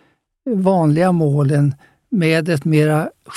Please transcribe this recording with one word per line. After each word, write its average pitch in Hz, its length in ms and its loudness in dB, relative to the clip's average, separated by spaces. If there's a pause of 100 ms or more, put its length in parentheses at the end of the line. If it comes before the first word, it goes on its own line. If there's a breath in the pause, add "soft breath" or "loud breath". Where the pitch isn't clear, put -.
(560 soft breath)
vanliga 180 560 2
målen 143 640 0 (360 soft breath)
med 160 380 0
ett 151 160 -2
mera 151 460 0 (260)